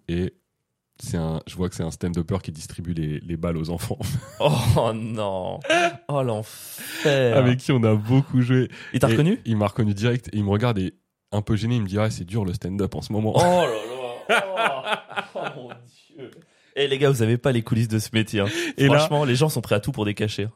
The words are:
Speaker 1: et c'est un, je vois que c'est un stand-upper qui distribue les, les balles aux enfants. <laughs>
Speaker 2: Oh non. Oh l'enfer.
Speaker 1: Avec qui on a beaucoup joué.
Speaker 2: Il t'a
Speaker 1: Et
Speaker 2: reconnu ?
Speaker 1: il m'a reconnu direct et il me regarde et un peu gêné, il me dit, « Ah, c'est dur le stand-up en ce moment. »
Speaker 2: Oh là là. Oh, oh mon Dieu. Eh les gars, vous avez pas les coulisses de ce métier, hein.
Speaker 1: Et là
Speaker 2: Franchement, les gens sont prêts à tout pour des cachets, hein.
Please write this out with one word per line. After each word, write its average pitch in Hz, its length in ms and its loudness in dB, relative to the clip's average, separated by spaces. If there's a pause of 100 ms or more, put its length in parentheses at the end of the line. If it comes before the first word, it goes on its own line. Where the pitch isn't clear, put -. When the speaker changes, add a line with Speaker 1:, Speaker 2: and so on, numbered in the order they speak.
Speaker 1:
et 87 260 -2 (680)
c'est - 180 -6
un, 80 280 -4
je - 100 -16
vois 87 140 -2
que - 60 -12
c'est 90 80 -6
un 80 80 -4
stand-upper 87 500 -4
qui - 100 -10
distribue 82 440 -10
les, 76 240 -4
les 82 180 -8
balles 85 200 -4
aux 78 120 -6
enfants. - 300 -6 (200)
<laughs> - 200 -16
Speaker 2:
Oh 135 560 2
non. 101 640 -4 (480)
Oh 143 160 0
l'enfer. 127 1120 0
Speaker 1:
Avec 127 220 4
qui - 120 -2
on 123 120 4
a 110 100 6
beaucoup 127 480 4
joué. 123 280 4 (240)
Speaker 2:
Il 123 60 0
t'a - 100 4
Speaker 1:
Et - 20 4
Speaker 2:
reconnu ? 160 340 4
Speaker 1:
il 113 120 0
m'a 104 100 2
reconnu 104 260 0
direct 117 400 -2
et 107 40 -2
il 104 60 0
me 98 60 0
regarde 107 300 2
et 92 160 -4 (360)
un 104 120 0
peu 110 120 0
gêné, 113 200 0
il 113 80 0
me 98 40 -4
dit, « 95 120 -4
Ah, 110 100 2
c'est 95 160 -8
dur 101 200 -4
le 90 80 -2
stand-up 95 420 -4
en 76 60 -6
ce - 120 -8
moment. » 107 220 0
Speaker 2:
Oh 135 60 6
là 175 260 4
là. 131 1400 -2 (320)
Oh, - 0 -
oh 196 40 -6 (160)
mon 123 140 -16 (460)
Dieu. 127 160 -16 (440)
Eh 139 120 2
les 135 100 0
gars, 139 140 4
vous 120 100 2
avez 113 160 2
pas 135 140 0
les 117 120 2
coulisses 113 240 0
de 110 120 0
ce 104 140 -6
métier, 110 280 0
hein. 101 60 2 (300)
Speaker 1:
Et 139 100 4
là 139 120 8
Speaker 2:
Franchement, 151 260 2
les 123 100 2
gens 151 140 4
sont 127 120 -2
prêts - 140 0
à 101 40 2
tout - 120 -4
pour 107 140 -2
des 101 100 -2
cachets, 104 300 -2
hein. 110 100 -8